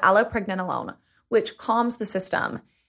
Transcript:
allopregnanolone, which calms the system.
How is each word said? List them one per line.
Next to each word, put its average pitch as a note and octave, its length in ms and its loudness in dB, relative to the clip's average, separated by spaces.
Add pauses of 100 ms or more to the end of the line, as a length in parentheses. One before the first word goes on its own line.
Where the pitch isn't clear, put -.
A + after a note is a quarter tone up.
allopregnanolone, F#3+ 960 0 (320)
which A3 280 0
calms A#3+ 380 0
the A3 100 -6
system. - 560 -4 (280)